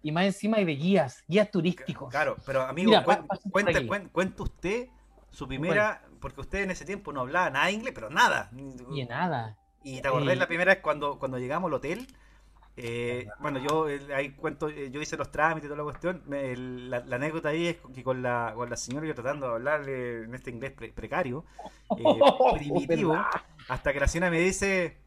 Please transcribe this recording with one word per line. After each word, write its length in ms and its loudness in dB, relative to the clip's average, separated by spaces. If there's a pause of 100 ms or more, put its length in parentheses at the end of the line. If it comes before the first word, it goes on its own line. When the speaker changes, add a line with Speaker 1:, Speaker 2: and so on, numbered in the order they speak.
Speaker 1:
y 100 -4
más 120 4
encima 320 0
hay 80 4
de 120 0
guías, 520 2
guías 220 4
turísticos. 600 -2
Speaker 2:
Claro, 260 2 (100)
pero 160 2
amigo, 280 2
Speaker 1:
Mira, 140 8
Speaker 2:
cuen-, 140 6
Speaker 1:
pa-, 80 -8
pasa 160 -6
por 100 -8
Speaker 2:
cuente, 260 4
Speaker 1:
aquí. 100 0
Speaker 2:
cuen-, 220 -4
cuente 320 -2
usted 460 -4 (420)
su 140 -12
Speaker 1:
¿Cuál? 40 -12
Speaker 2:
primera, 540 2 (180)
porque 200 -12
usted 220 -4
en 80 -2
ese 160 -8
tiempo 260 -8
no 80 -4
hablaba 300 2
nada 160 2
de 60 2
inglés, 220 -6
pero 140 -10
nada. 420 2 (400)
Speaker 1:
Y 140 -4
nada. 540 -4 (240)
Speaker 2:
¿Y 180 -10
te 80 -2
acordás 260 2
Speaker 1:
Eh, 20 0
Speaker 2:
la 120 0
primera 240 4
vez 100 2
cuando, 360 -2
cuando 200 -4
llegamos 300 -2
al 60 -2
hotel? 320 -4 (720)
Eh, 460 -4
Speaker 1:
Verdad. 160 -14
Speaker 2:
bueno, 180 -2
yo, 320 4
eh, 100 -2 (140)
ahí 160 0
cuento, 400 -4
eh, 200 -6
yo 120 -6
hice 160 -6
los 120 -4
trámites 340 2
y 40 -8
toda 100 -6
la 60 -4
cuestión. 420 -4
Me, 260 -4
el, 380 -8
la, 100 -2
la 160 -6
anécdota 340 -2
ahí 180 0
es 80 -4 (180)
que 80 -14
con 200 -2
la, 340 0
con 140 -6
la 60 -4
señora 300 -6
yo 80 -4
tratando 340 -4
de 40 -2
hablarle 720 -2
en 100 -12
este 160 -10
inglés 220 -10
pre-, 200 -14
precario, 520 -4 (540)
eh, 220 4
Speaker 1:
<laughs> 40 10
Oh, 300 8
Speaker 2:
primitivo, 580 2
Speaker 1:
¿verdad? 140 2 (420)
Speaker 2:
hasta 240 0
que 80 0
la 80 4
señora 220 2
me 100 2
dice 560 2 (100)